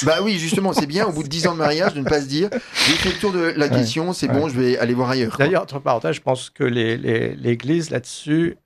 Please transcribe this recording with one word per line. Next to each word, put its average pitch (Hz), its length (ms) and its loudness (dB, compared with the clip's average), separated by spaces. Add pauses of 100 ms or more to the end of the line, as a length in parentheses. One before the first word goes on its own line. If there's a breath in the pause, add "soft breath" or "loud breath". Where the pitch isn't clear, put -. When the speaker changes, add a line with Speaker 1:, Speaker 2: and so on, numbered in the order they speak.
Speaker 1:
Bah 160 200 2
oui, 202 160 0
justement, 175 340 0
c'est 151 140 2
bien, 180 200 0
au 190 60 -2
bout 151 100 -4
de 143 60 -6
dix 160 180 -2
ans 180 60 2
de 165 60 -4
mariage, 160 360 2
de 143 60 -4
ne 135 80 -2
pas 151 140 2
se 135 40 -6
dire, 151 260 0
j'ai - 420 0
fait 185 160 0
le 170 100 -6
tour 202 120 0
de 170 220 0
la 147 120 2
Speaker 2:
Ouais. 139 40 -2
Speaker 1:
question, 127 440 0
c'est 143 140 -2
Speaker 2:
Ouais. 127 60 0
Speaker 1:
bon, 147 140 2
je 127 100 -2
vais 127 200 4
aller 120 160 0
voir 123 160 0
ailleurs, 123 260 0
quoi. 139 80 4
Speaker 2:
D'ailleurs, 170 180 2
entre - 160 -8
parenthèses, 139 380 0
je - 60 -12
pense 127 280 -2
que - 140 -4
les, 117 320 2
les, 117 400 0
l'Église 127 540 0
là-dessus, 156 760 -2